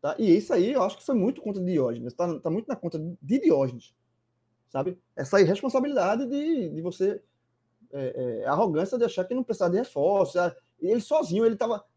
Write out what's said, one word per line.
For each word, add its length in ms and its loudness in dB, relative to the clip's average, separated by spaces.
Tá? 160 -4
E 180 6
isso 160 0
aí 200 2
eu 100 2
acho 160 -4
que 80 -14
foi 80 0
muito 260 0
contra 220 -6
Diógenes. 500 -2
Tá, 280 -4
tá 100 -4
muito 160 -4
na 80 -4
conta 240 -6
de 400 -4
Diógenes. 560 2
Sabe? 300 -6
Essa 260 0
irresponsabilidade 880 0
de, 440 -2
de 120 -8
você, 400 -4
é, 520 -6
é, 20 -8
a 80 0
arrogância 460 0
de 60 2
achar 200 -2
que 100 4
não 80 -2
precisava 280 0
de 80 2
reforço. 600 2
A-, 160 0
ele 220 2
sozinho, 460 0
ele 100 2
tava 260 -2